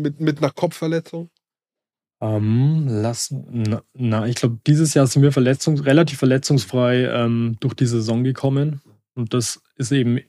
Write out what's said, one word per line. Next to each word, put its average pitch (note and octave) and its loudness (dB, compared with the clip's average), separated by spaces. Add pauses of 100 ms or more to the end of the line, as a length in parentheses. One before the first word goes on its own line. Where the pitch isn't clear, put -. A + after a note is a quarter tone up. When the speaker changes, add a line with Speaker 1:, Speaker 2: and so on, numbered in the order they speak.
Speaker 1:
mit, D3 -4
mit D#3 0
einer D3 0
Kopfverletzung? E3 -4 (960)
Speaker 2:
Ähm, A#2 2
lass, A#2 -4 (160)
na, A2 -2 (140)
na, A2+ -2
ich A#2+ -2
glaub, A#2 -2
dieses D3+ 4
Jahr C#3 6
sind C#3 4
wir C#3+ 6
verletzungs-, C#3 0
relativ D#3 2
verletzungsfrei, B2+ 2
ähm, A#2 -2
durch B2+ -2
die B2+ 0
Saison A#2 -2
gekommen. C#3 -2 (360)
Und A#2 -6
das B2 -4 (160)
ist C3 -6
eben, B2 2